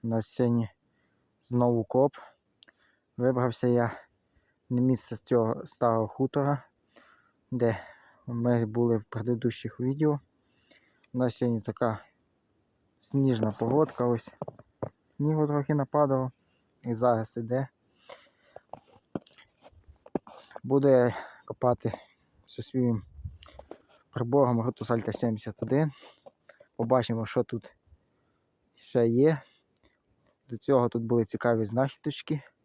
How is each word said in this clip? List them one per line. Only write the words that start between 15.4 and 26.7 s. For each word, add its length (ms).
трохи 280
нападало 560
і 140
зараз 420
іде. 300
Буду 260
я 260
копати 480
зі 140
своїм 420
прибором 500
Ротус 300
Альта 220
сімдесят 500
один. 280